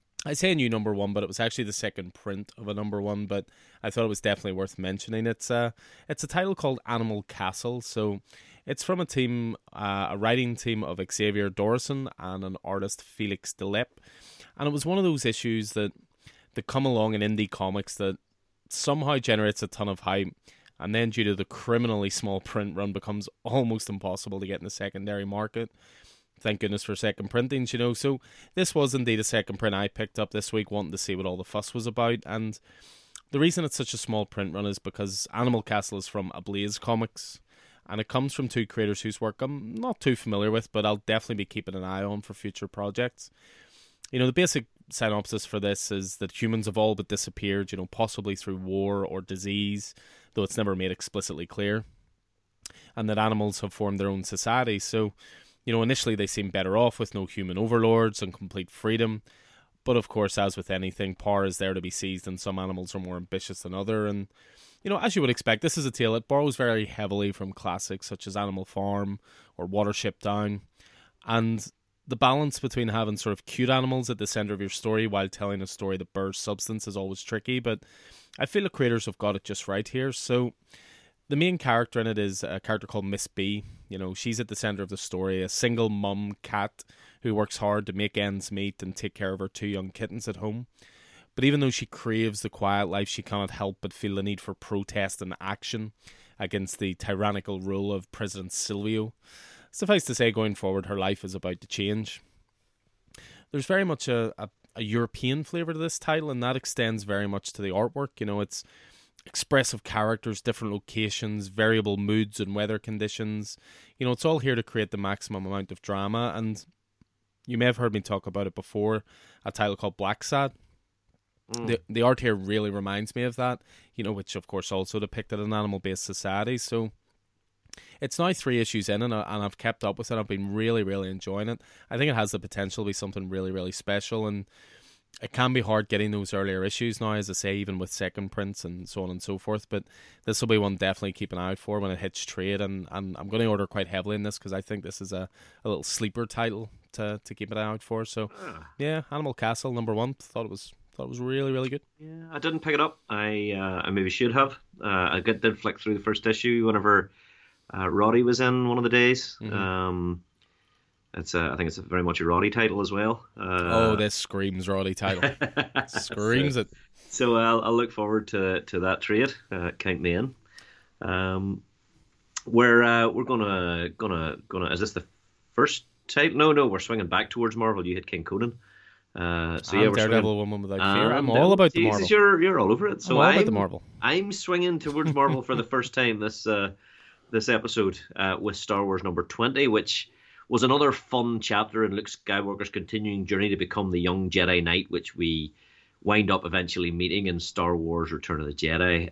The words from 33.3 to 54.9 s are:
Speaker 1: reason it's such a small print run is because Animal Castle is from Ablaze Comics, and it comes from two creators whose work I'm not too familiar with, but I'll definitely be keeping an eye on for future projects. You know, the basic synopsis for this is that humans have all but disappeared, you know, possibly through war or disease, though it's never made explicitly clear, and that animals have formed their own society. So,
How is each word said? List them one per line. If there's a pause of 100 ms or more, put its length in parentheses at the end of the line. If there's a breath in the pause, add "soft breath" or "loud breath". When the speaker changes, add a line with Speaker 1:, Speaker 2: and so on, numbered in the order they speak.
Speaker 1:
reason
it's
such
a
small
print
run
is
because
Animal
Castle
is
from
Ablaze
Comics, (480 soft breath)
and
it
comes
from
two
creators
whose
work
I'm
not
too
familiar
with,
but
I'll
definitely
be
keeping
an
eye
on
for
future
projects. (840 soft breath)
You
know,
the
basic (240)
synopsis
for
this
is
that
humans
have
all
but
disappeared,
you
know,
possibly
through
war
or
disease, (400 soft breath)
though
it's
never
made
explicitly
clear, (1120 soft breath)
and
that
animals
have
formed
their
own
society.
So, (500 soft breath)